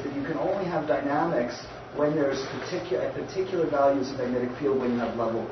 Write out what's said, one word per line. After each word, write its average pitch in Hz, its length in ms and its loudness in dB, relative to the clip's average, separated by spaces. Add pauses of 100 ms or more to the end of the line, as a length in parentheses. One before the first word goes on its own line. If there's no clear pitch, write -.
that 139 120 -4
you 139 80 -4
can 156 140 -2
only 185 280 0
have 156 220 -2
dynamics 139 800 0 (300)
when 151 200 2
there's 139 300 2
particu-, - 580 -4
at - 100 -2
particular 160 560 0
values 139 420 4
of 131 60 -6
magnetic 123 400 0
field 131 220 2
when 120 140 2
you 120 60 2
have 110 160 0
level 113 360 0